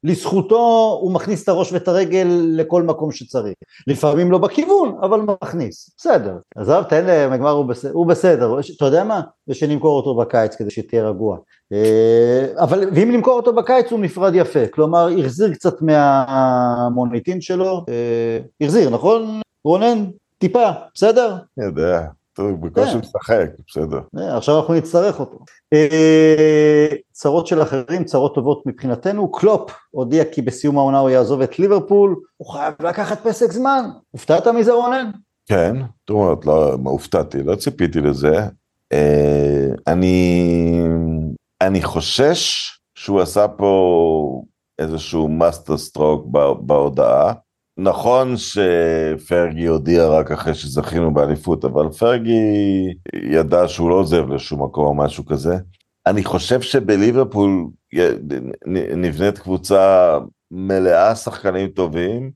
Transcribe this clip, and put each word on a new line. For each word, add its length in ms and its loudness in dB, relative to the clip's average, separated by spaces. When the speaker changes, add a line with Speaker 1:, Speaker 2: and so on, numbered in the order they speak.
Speaker 1:
לזכותו 960 2
הוא 100 -2
מכניס 320 -4
את 60 -2
הראש 240 0
ואת 140 -2
הרגל 420 2
לכל 540 0
מקום 280 -2
שצריך, 420 -8
לפעמים 440 0
לא 60 4
בכיוון, 640 0
אבל 200 0
מכניס, 760 -8
בסדר, 400 0
עזוב, 280 2
תן 220 0
למגווייר, 500 2
הוא 100 0
בס-, 200 -8
הוא 200 -2
בסדר, 560 2
ש-, 140 -10
אתה 100 -2
יודע 180 2
מה? 180 -4
ושנמכור 500 0
אותו 180 -2
בקיץ 400 0
כדי 140 -8
שתהיה 380 -4
רגוע, 300 -4
אה, 720 4
אבל 340 2
ואם 180 2
נמכור 220 2
אותו 200 0
בקיץ 380 2
הוא 80 -2
נפרד 360 0
יפה, 320 2
כלומר 420 2
החזיר 340 0
קצת 280 -2
מהמוניטין 1600 0
שלו, 480 -4
אה, 500 -4
החזיר, 280 2
נכון 520 0
רונן? 420 0
טיפה, 320 0
בסדר? 420 2
Speaker 2:
אני 80 -6
יודע, 360 -2
טוב, 340 -6
בקושי 240 0
Speaker 1:
כן. 60 -2
Speaker 2:
משחק, 520 -2
בסדר. 320 -6
Speaker 1:
אה, 200 -4
עכשיו 220 2
אנחנו 140 -2
נצטרך 460 0
אותו. 200 -10
אה, 1120 4
צרות 360 -2
של 140 0
אחרים, 420 -4
צרות 320 0
טובות 300 -2
מבחינתנו. 680 -4
קלופ 400 0
הודיע 340 0
כי 160 -6
בסיום 360 -2
העונה 220 2
הוא 100 4
יעזוב 320 2
את 180 -4
ליברפול, 560 2
הוא 100 -20
חייב 320 -8
לקחת 480 -6
פסק 240 0
זמן. 380 -2
הופתעת 360 0
מזה, 260 4
רונן? 380 0
Speaker 2:
כן, 300 0
זאת 100 -20
אומרת, 360 0
לא, 340 2
מה, 100 -4
הופתעתי, 540 -4
לא 120 -2
ציפיתי 460 -4
לזה. 460 0
אה, 760 2
אני, 920 2
אני 220 0
חושש 880 -2
שהוא 260 -2
עשה 260 0
פה 960 0
איזשהו 480 -4
מאסטר 500 0
סטרוק 540 -2
ב-, 280 2
בהודעה, 760 2
נכון 540 0
שפרגי 1300 -2
הודיע 420 2
רק 240 2
אחרי 220 -4
שזכינו 600 -4
באליפות, 520 -2
אבל 240 0
פרגי 500 0
ידע 540 0
שהוא 220 -2
לא 60 4
עוזב 340 0
לשום 340 -6
מקום 220 -2
או 80 2
משהו 320 -4
כזה. 300 -4
אני 180 0
חושב 380 -2
שבליברפול 1080 0
י-, 60 -2
נ-, 520 -2
נ-, 400 -4
נבנית 340 -2
קבוצה 800 2
מלאה 640 0
שחקנים 520 -6
טובים 680 -6